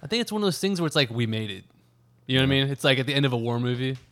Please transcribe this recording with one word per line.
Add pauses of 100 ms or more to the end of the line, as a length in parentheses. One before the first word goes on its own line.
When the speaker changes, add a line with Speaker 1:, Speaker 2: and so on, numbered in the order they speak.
Speaker 1:
I
think
it's
one
of
those
things
where
it's
like,
"We
made
it." (600)
You
know
what
I
Speaker 2:
Yeah.
Speaker 1:
mean?
It's
like
at
the
end
of
a
war
movie (160)